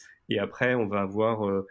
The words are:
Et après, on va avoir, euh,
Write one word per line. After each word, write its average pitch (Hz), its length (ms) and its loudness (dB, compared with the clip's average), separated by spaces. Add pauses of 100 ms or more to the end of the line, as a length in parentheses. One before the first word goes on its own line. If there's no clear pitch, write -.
(280)
Et 110 120 0
après, 123 340 0
on 113 140 2
va 101 140 0
avoir, 107 460 0
euh, 98 220 0